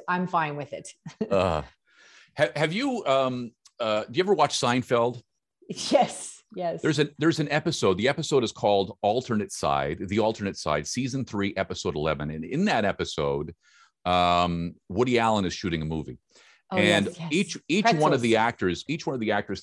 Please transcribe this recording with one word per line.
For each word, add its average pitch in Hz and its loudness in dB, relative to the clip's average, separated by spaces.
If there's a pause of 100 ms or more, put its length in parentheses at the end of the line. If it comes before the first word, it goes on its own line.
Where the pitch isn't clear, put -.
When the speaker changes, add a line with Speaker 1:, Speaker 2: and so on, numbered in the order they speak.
Speaker 1:
I'm 180 0
fine 160 0
with 143 -10
it. - -12 (320)
<laughs> - -4
Speaker 2:
Uh, 90 2 (760)
ha-, 156 2
have 160 0
you, 254 -2
um, 127 2 (300)
uh, 107 0
do 117 -12
you 185 2
ever 202 2
watch 151 2
Seinfeld? 120 0 (480)
Speaker 1:
Yes, - 0 (120)
yes. 175 -6
Speaker 2:
There's 151 0
a, 147 0
there's 165 2
an 147 -2
episode. 143 2
The 117 2
episode 139 2
is 110 0
called 101 0
Alternate 107 0
Side, 71 0 (100)
The 104 0
Alternate 107 0
Side, 76 -2
season 131 -4
three, 101 -2
episode 92 -4
eleven. 76 -2
And 78 -8
in 139 -2
that 131 2
episode, 78 -2 (500)
um, 87 2 (140)
Woody 120 2
Allen 110 2
is 85 -2
shooting 85 -4
a - -4
movie. 78 -6 (520)
Speaker 1:
Oh, 185 -4
Speaker 2:
And 104 4
Speaker 1:
yes, - -8
yes. 165 -8
Speaker 2:
each, 190 0 (100)
each 214 4
one 151 4
of 127 2
the 117 2
Speaker 1:
Pretzels. 110 4
Speaker 2:
actors, 90 -2
each - -6
one 147 -2
of 123 -4
the 104 0
actors 104 -4